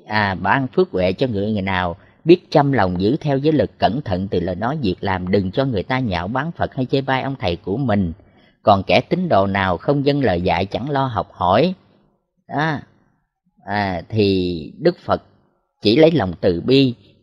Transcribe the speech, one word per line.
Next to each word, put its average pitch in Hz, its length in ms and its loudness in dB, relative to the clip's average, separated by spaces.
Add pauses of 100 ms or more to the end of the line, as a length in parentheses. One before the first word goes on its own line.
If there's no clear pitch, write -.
à, 104 300 -2
ban 101 320 0
phước 185 240 -2
huệ 92 220 0
cho 135 140 -2
người, 104 240 -4
người 107 100 -2
nào 92 340 -2 (300)
biết 175 260 4
chăm 143 200 4
lòng 92 300 2
giữ 113 160 2
theo 139 200 -2
giới 151 160 2
luật, 110 240 0
cẩn 98 240 0
thận 95 260 -4
từ 98 120 -4
lời 90 160 -4
nói, 117 260 -4
việc 92 200 -2
làm, 92 300 -4
đừng 95 200 0
cho 135 140 -2
người 107 180 -2
ta 127 160 -4
nhạo 90 280 -4
báng 131 240 -6
Phật - 240 -6
hay 127 100 -2
chê 135 160 0
bai 131 220 -2
ông 135 160 -6
thầy 90 160 -4
của 95 220 -6
mình. 104 360 0 (500)
Còn 98 240 4
kẻ 104 140 4
tín 175 280 -4
đồ 98 180 2
nào 95 300 0
không 143 260 -2
vâng 143 200 0
lời 90 180 0
dạy, 90 240 0
chẳng 104 240 -6
lo 139 160 -2
học 104 280 -4
hỏi, 113 400 2 (760)
đó, 147 300 -4 (840)
à, 98 440 -4
thì 92 720 0
Đức 170 180 0
Phật - 260 -4 (580)
chỉ 107 140 4
lấy 156 160 8
lòng 98 300 0
từ 85 200 0
bi 127 320 2 (300)